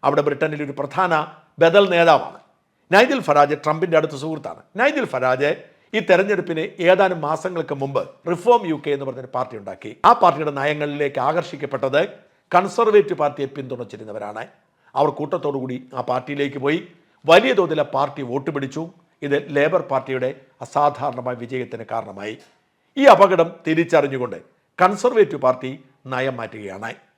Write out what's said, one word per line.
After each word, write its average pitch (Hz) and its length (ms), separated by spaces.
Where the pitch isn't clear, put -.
അവിടെ 147 220
ബ്രിട്ടനിൽ 147 380
ഒരു 139 140
പ്രധാന 165 320
ബദൽ 190 320
നേതാവാണ്. 170 440
നൈജൽ 254 340
ഫറാജ് 147 360
ട്രംപിൻ്റെ 160 360
അടുത്ത 151 220
സുഹൃത്താണ്. 151 380
നൈജൽ 277 320
ഫറാജ് 127 380
ഈ - 40
തെരഞ്ഞെടുപ്പിന് 180 540
ഏതാനും 180 380
മാസങ്ങൾക്ക് 160 560
മുമ്പ് 135 180
റിഫോം 214 300
യു 151 120
കെ 151 120
എന്ന് 139 120
പറഞ്ഞൊരു 127 280
പാർട്ടി 127 260
ഉണ്ടാക്കി. 98 300
ആ - 20
പാർട്ടിയുടെ 151 360
നയങ്ങളിലേക്ക് 143 680
ആകർഷിക്കപ്പെട്ടത് 139 720
കൺസർവേറ്റീവ് 196 680
പാർട്ടിയെ 139 340
പിന്തുണച്ചിരുന്നവരാണ്. 110 880
അവർ 147 100
കൂട്ടത്തോടുകൂടി 139 580
ആ 123 140
പാർട്ടിയിലേക്ക് 139 540
പോയി. 156 140
വലിയ 220 300
തോതിൽ 156 240
ആ - 100
പാർട്ടി 139 340
വോട്ട് 139 280
പിടിച്ചു. 135 260
ഇത് 143 120
ലേബർ 160 340
പാർട്ടിയുടെ 131 380
അസാധാരണമായ 127 760
വിജയത്തിന് 120 500
കാരണമായി. 104 440
ഈ 277 40
അപകടം 175 360
തിരിച്ചറിഞ്ഞുകൊണ്ട് 143 720
കൺസർവേറ്റീവ് 202 640
പാർട്ടി 127 260
നയം 127 260
മാറ്റുകയാണ്. 107 520